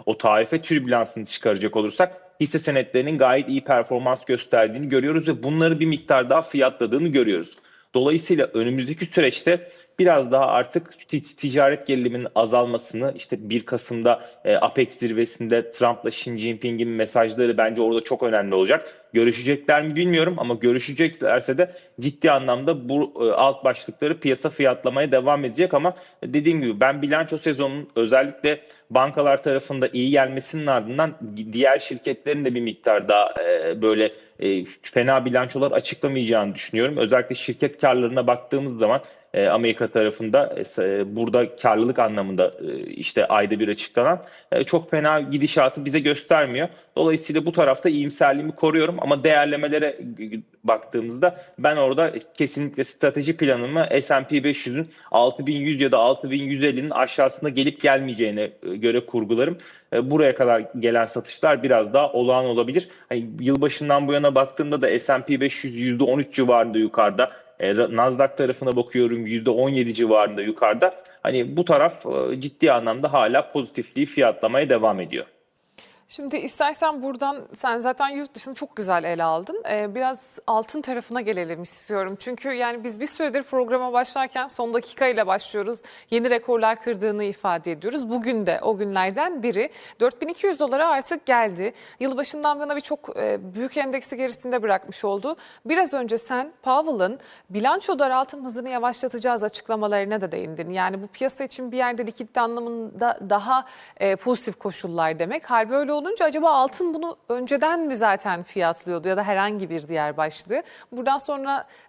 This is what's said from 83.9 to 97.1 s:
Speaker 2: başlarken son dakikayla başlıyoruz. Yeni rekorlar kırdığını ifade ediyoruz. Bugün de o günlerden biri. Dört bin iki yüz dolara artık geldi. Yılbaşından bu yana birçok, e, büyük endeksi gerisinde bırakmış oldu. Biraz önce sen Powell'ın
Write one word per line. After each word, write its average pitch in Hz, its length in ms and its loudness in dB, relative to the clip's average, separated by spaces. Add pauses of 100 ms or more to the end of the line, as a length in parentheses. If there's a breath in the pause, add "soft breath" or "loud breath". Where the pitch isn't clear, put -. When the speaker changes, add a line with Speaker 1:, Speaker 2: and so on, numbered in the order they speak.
Speaker 2:
başlarken 254 560 -4
son 233 260 -8
dakikayla 240 520 0
başlıyoruz. 202 520 -4 (320 loud breath)
Yeni 233 200 0
rekorlar 226 520 0
kırdığını 208 420 -4
ifade 180 480 -4
ediyoruz. 226 380 -6
Bugün 233 360 -2
de 170 160 0
o 220 140 0
günlerden 202 640 -2
biri. 226 280 -2 (300 loud breath)
Dört 254 220 0
bin 302 60 -8
iki 339 180 -6
yüz 349 120 0
dolara 285 300 0
artık 302 380 -2
geldi. 220 460 0 (280 loud breath)
Yılbaşından 285 580 -4
bu - 20 -8
yana 294 160 -6
birçok, - 460 -10
e, 208 160 -2 (160)
büyük 247 220 -6
endeksi 269 400 -6
gerisinde 247 460 -6
bırakmış 196 420 -4
oldu. 202 320 -4 (280 loud breath)
Biraz 320 300 0
önce 233 240 -4
sen 262 340 -6 (100)
Powell'ın 262 560 0 (320 loud breath)